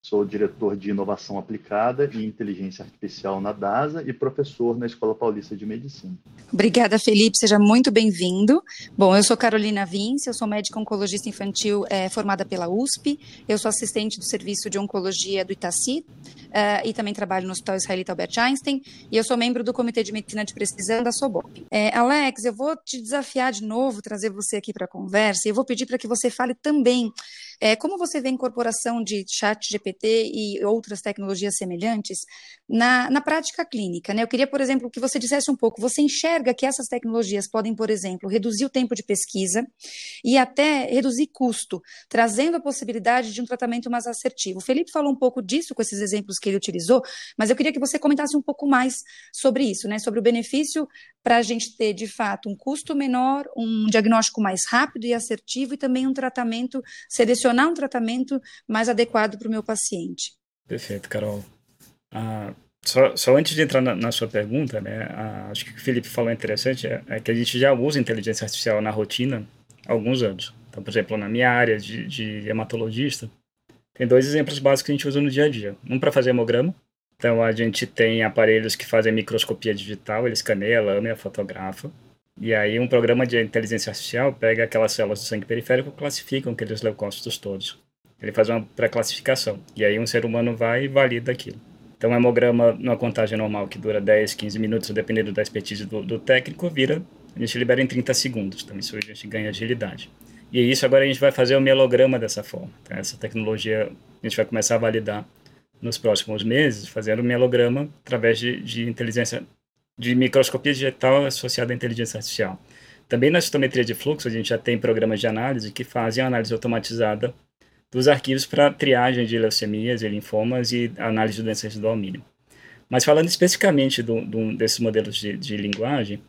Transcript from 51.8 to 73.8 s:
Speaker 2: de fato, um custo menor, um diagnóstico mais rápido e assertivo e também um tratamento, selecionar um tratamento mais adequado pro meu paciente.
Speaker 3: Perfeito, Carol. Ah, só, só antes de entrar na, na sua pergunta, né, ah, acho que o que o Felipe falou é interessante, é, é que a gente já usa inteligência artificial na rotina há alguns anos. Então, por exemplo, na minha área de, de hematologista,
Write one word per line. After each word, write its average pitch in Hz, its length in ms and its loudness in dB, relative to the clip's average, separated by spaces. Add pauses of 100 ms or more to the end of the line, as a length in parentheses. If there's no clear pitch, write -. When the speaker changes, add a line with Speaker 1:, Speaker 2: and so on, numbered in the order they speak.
Speaker 2:
de 208 140 -6
fato, 202 420 -4
um 202 60 -4
custo 294 400 -6
menor, 269 520 0 (100)
um 220 300 0
diagnóstico 220 540 4
mais 190 280 0
rápido 240 380 0
e 240 80 2
assertivo 233 600 -6
e - 20 -10
também 262 300 0
um 269 60 0
tratamento, 254 680 -4 (260)
selecionar 240 580 4
um 339 80 2
tratamento 262 640 -2 (280)
mais 220 200 0
adequado 220 480 2
pro 220 140 -6
meu 220 100 -2
paciente. 180 720 -6 (360)
Speaker 3:
Perfeito, 104 400 -8
Carol. 104 360 -4 (680)
Ah, 110 400 -6 (320)
só, - 320 4
só 127 200 6
antes 156 200 2
de 156 60 2
entrar 135 180 2
na, 123 160 0
na 117 160 -2
sua 113 160 -2
pergunta, 110 520 -2
né, 107 300 -8
ah, 104 400 -10
acho 104 140 -8
que - 80 -16
o - 20 -20
que - 60 -20
o - 40 -18
Felipe 120 240 -2
falou 117 220 -2
é - 20 0
interessante, 113 540 -4
é, - 220 -6
é 110 100 -6
que 113 140 -2
a - 20 2
gente 120 240 0
já 135 140 6
usa 135 260 2
inteligência 110 460 -2
artificial 107 360 -2
na 107 100 -2
rotina 107 540 -2 (400)
há - 80 -2
alguns 120 300 2
anos. 95 320 -4 (160)
Então, - 100 -14
por 98 100 -10
exemplo, 107 260 0
na 101 120 -4
minha 123 220 4
área 120 260 4
de, 107 300 -10
de 107 420 -8
hematologista, 113 800 -4 (640)